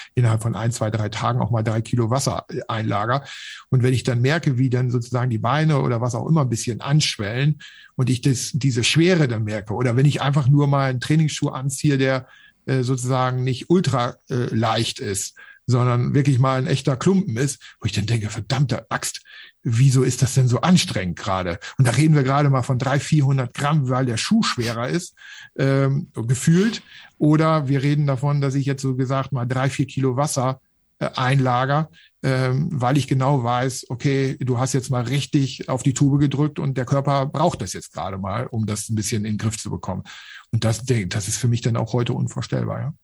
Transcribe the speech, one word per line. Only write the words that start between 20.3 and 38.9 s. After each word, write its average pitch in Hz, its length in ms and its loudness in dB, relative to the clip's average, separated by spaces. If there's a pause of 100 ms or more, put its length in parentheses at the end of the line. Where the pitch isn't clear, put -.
denn 127 140 4
so 120 120 2
anstrengend 95 560 2
gerade? 92 440 -2 (180)
Und 127 80 4
da 117 60 2
reden 151 240 4
wir 139 80 4
gerade 139 260 2
mal 131 120 2
von 123 180 -2
drei, 135 180 0
vierhundert 135 560 0
Gramm, 143 340 0
weil 131 180 0
der 117 100 -2
Schuh 220 260 2
schwerer 117 460 -4
ist, 170 260 -4 (420)
ähm, 135 580 0
gefühlt. 165 680 2 (340)
Oder 156 520 2
wir 139 120 2
reden 147 280 2
davon, 143 320 0
dass 139 160 0
ich 135 100 0
jetzt 139 160 -2
so 131 140 -2
gesagt 131 340 -2
mal 123 160 -4
drei, 127 240 0
vier 139 160 -2
Kilo 131 300 -2
Wasser, 131 440 -2 (380)
äh, 139 160 -2
einlager, 131 760 2 (340)
ähm, 131 480 0
weil 131 260 2
ich 131 80 0
genau 131 380 2
weiß, 123 440 -2
okay, 135 520 -2
du 123 180 0
hast 127 140 0
jetzt 135 180 -2
mal 123 140 0
richtig 135 640 -2
auf 127 160 -4
die 127 100 2
Tube 143 240 4
gedrückt 147 400 0
und 139 180 -4
der 127 100 -4
Körper 139 400 0
braucht 156 360 0
das 92 100 -8
jetzt - 200 -12
gerade 98 260 -8
mal, 98 300 -6
um 110 180 -4
das 104 220 -6
ein 110 80 -2